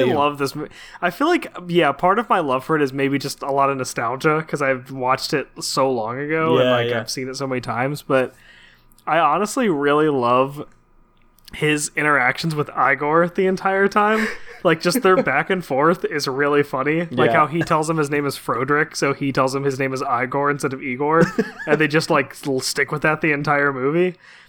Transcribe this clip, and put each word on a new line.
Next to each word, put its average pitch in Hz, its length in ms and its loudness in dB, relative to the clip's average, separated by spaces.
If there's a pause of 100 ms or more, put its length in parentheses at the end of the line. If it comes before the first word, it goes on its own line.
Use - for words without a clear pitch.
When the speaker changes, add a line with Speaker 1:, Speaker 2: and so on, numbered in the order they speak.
Speaker 1:
I - 40 4
Speaker 2:
you? - 80 2
Speaker 1:
love 147 240 0
this 139 160 -2
mo-, 151 140 -10 (340)
I 180 80 0
feel 277 160 -2
like, 349 260 0 (160)
yeah, 165 240 4
part 185 260 2
of 233 120 -2
my 202 100 2
love 131 240 0
for 160 100 -2
it 151 60 2
is 139 100 2
maybe 139 280 0
just 135 240 -8
a 139 80 -4
lot 139 180 2
of 139 80 0
nostalgia 131 720 -2
'cause 147 140 -4
I've 131 280 -2
watched 131 440 -2
it 131 140 -2 (120)
so 135 300 0
long 117 280 -4
ago 160 380 0
and, 127 80 4
Speaker 2:
Yeah, 127 60 2
Speaker 1:
like, 120 180 0
Speaker 2:
yeah. 117 120 -2
Speaker 1:
I've 117 100 -8
seen 131 180 -8
it 131 80 -10
so 135 100 -6
many 127 140 -4
times, 127 400 -4
but 131 340 0 (720)
I 160 120 0
honestly 190 500 2
really 147 400 2
love 135 580 2 (840)
his 151 420 -2
interactions 147 600 0
with 147 160 -4
Igor 147 580 2
the 190 180 0
entire 190 400 0
time. 214 400 2 (380)
Like, 165 160 2
just 175 220 0
their 185 200 4
Speaker 2:
<laughs> - 0 -
Speaker 1:
back 147 280 0
and 185 120 -2
forth 151 440 2
is 151 200 -4
really 143 360 2
funny. 147 480 -2
Like, 123 220 2
Speaker 2:
Yeah. 143 80 4
Speaker 1:
how 151 80 4
he 165 140 -2
tells 156 280 0
him 165 80 0
his 143 100 2
name 147 160 0
is 135 140 -2
Froderick, 143 580 -2
so 143 160 0
he 143 180 -4
tells 135 240 0
him 139 100 -2
his 135 140 -2
name 135 140 -2
is 131 100 -4
Igor 131 480 -2
instead 143 220 -2
of 131 100 -10
Igor, 147 400 2 (240)
Speaker 2:
<laughs> - 200 -14
Speaker 1:
and 151 120 2
they 156 80 2
just, 156 220 0
like, 139 260 0 (120)
l-, 131 140 -2
stick - 320 -2
with 151 100 -6
that 156 180 0
the 160 120 2
entire 143 420 2
movie. 165 420 0 (320)